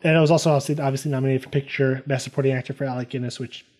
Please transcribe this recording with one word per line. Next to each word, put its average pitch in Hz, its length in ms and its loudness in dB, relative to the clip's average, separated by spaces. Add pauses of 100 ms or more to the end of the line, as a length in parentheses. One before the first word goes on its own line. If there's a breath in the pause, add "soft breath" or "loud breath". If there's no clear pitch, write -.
and 160 140 4
it 165 40 6
was 156 100 6
also 165 220 4
obviously, 147 300 0
obviously 135 280 -2
nominated 131 320 0
for - 80 -18
Picture, 135 560 0
Best 135 180 -2
Supporting 135 280 0
Actor 127 200 -4
for 139 120 -8
Alec 127 260 -6
Guinness, 123 280 -6
which, - 280 -12 (140)